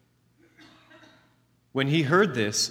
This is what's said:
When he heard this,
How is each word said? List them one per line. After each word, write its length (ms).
When 160
he 160
heard 320
this, 360